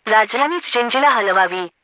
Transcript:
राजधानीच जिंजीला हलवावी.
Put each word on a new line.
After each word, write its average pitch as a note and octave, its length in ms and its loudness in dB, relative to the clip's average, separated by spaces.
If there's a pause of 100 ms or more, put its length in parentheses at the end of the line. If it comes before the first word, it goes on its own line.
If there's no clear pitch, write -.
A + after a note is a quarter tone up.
राजधानीच A#3+ 680 0
जिंजीला A#3+ 360 2
हलवावी. F#3 580 0 (160)